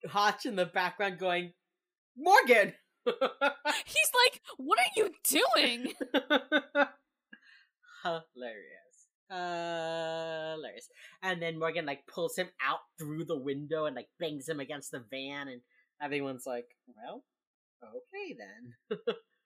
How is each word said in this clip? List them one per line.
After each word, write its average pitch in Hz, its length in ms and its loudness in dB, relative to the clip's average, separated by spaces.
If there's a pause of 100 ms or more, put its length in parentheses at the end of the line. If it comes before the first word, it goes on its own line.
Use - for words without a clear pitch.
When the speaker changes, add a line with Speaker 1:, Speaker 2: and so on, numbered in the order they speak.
Speaker 1:
Hotch 202 380 2
in 240 100 -4
the 180 100 4
background 180 540 -2
going, 175 340 0 (600)
"Morgan!" 247 600 6 (140)
<laughs> - 160 -10
Speaker 2:
He's - 1040 0 (140)
like, - 160 2 (160)
"What 311 220 2
are 740 180 4
you 392 160 2 (100)
doing?" 269 720 2 (200)
Speaker 1:
<laughs> 285 760 2 (1120)
Hilarious. 120 760 -8 (500)
Hilarious. 165 1600 -6 (320)
And 185 200 -2
then 165 180 -4
Morgan, 160 260 -2
like, 139 220 -6
pulls 170 300 -4
him 180 120 -2 (160)
out 147 140 0 (180)
through 156 280 -6
the 160 120 -2
window 143 480 -4
and, 143 100 -4
like, 120 140 -12 (100)
bangs 151 300 -6
him 156 100 -4
against 139 320 -10
the 135 180 -10
van, 139 380 -8
and 123 140 -14 (400)
everyone's 139 440 -4
like, 120 220 -6 (200)
"Well, 127 360 -16 (600)
okay 339 540 -12
then." 208 640 -14
<laughs> - 160 -4 (300)